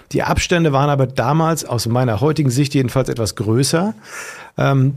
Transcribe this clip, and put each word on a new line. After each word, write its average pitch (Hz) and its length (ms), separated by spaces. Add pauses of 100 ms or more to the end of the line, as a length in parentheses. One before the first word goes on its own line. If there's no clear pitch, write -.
(120)
Die 139 100
Abstände 165 500
waren 139 180
aber 135 180
damals, 151 560
aus 120 220
meiner 117 340
heutigen 143 300
Sicht 131 220
jedenfalls, 131 360
etwas 110 260
größer. 139 600 (600)
Ähm, 135 400